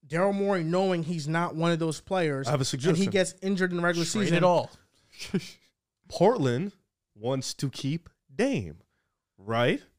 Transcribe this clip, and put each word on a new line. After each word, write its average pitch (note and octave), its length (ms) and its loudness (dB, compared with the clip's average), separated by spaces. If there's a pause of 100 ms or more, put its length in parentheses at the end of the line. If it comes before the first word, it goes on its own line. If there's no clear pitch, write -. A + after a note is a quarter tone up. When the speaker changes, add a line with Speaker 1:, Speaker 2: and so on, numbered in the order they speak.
Speaker 1:
Daryl F3 280 0
Morey, G3 300 0
knowing F3+ 380 0
he's D#3+ 260 -4
not E3 280 -2
one E3+ 160 2
of E3 80 0
those D#3+ 200 -2
players, D3+ 460 -2
Speaker 2:
I C3+ 60 0
have C#3 80 2
a - 20 0
Speaker 1:
and B2+ 40 0
he - 40 -4
Speaker 2:
suggestion. E3 400 0
Speaker 1:
gets F3+ 320 0
injured F#3 300 0
in F3 60 -4
the F3 40 -2
regular E3+ 240 0
Speaker 3:
Trade G#3 160 -2
Speaker 1:
season. E3+ 160 2
Speaker 3:
it E3 60 4
all. F3 260 2 (600)
<laughs> F#3 80 0 (680)
Speaker 2:
Portland F3 640 2 (420)
wants B2 400 -4
to C#3 160 -4
keep - 380 -6 (260)
Dame, D3+ 440 -2 (600)
right? A#2 440 0 (160)